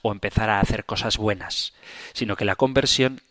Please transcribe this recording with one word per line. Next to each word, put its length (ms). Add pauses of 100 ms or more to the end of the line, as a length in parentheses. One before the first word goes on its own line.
o 80
empezar 400
a 80
hacer 260
cosas 320
buenas, 560 (400)
sino 220
que 100
la 100
conversión 760